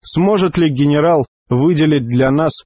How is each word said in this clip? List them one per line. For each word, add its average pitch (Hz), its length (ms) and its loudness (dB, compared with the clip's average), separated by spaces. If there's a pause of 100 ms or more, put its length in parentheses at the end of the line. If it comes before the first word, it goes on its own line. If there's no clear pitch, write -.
сможет 185 560 0
ли 165 100 2
генерал 147 560 0 (240)
выделить 147 580 0
для 123 240 0
нас 151 360 -2